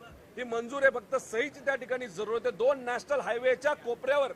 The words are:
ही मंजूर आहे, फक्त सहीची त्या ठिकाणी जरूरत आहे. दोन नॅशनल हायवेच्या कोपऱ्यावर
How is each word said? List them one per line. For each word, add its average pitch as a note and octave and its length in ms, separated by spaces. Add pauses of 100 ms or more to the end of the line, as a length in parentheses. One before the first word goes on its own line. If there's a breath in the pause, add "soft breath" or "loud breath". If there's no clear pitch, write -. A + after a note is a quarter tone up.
(360)
ही A#3+ 80
मंजूर A#3 380
आहे, C4+ 80
फक्त A#3+ 260
सहीची C4+ 480
त्या C4+ 100
ठिकाणी B3 340
जरूरत G#3 360
आहे. A#3 120
दोन C4 280
नॅशनल A#3+ 360
हायवेच्या B3 540
कोपऱ्यावर C4 600